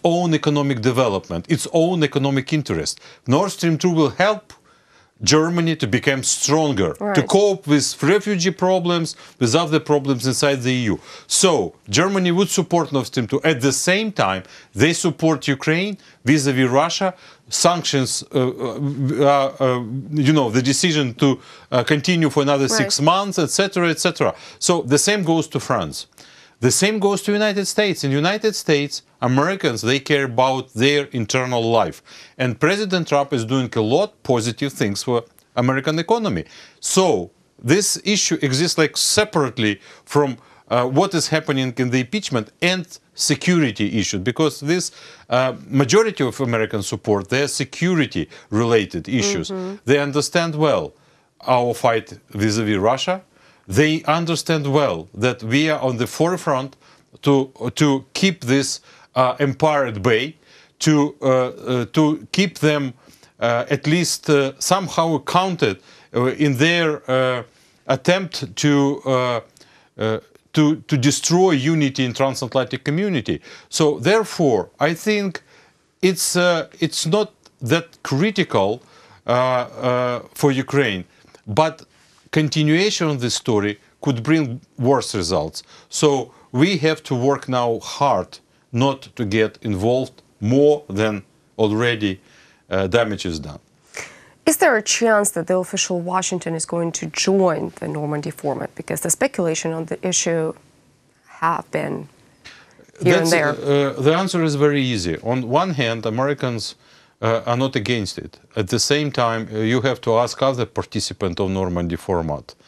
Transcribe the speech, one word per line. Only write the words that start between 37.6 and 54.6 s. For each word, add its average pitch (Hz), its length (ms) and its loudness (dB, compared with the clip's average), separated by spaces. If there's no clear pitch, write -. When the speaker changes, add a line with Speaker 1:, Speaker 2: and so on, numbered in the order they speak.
Speaker 1:
this 175 400 2
issue 190 380 0
exists, 147 340 0
like, 156 220 0
separately 131 800 0
from, 139 340 0
uh, 120 160 2
what 160 280 2
is 160 140 0
happening 135 500 -2
in 123 140 0
the 131 80 2
impeachment 127 480 -4
and 180 280 -2
security 147 840 0
issue, 101 180 -2
because 147 420 -2
this, 165 320 -2
uh, 127 240 2
majority 143 540 2
of 127 180 -4
American 113 400 -2
support, 101 480 -2
they're 139 180 0
security 139 800 -2
related 110 580 0
issues. 170 440 -2
Speaker 2:
Mm-hmm. 190 240 -8
Speaker 1:
They 139 140 4
understand 147 560 -2
well 127 380 0
our 120 280 2
fight 113 420 -2
vis-à-vis 107 480 0
Russia. 135 420 0
They 156 340 2
understand 160 640 0